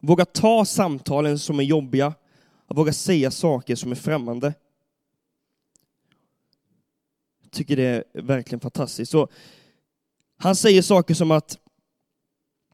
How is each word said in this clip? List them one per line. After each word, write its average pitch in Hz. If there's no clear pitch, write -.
Våga 175
ta 220
samtalen 147
som 147
är 139
jobbiga, 139
att 135
våga 151
säga 143
saker 127
som 120
är 123
främmande. 131
Jag -
tycker 147
det 131
är 123
verkligen 120
fantastiskt. 120
Så, 151
han 190
säger 190
saker 175
som 160
att, -